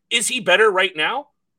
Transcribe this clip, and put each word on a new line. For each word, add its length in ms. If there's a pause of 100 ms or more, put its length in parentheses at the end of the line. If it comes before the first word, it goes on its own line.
Is 200
he 100
better 320
right 240
now? 360 (280)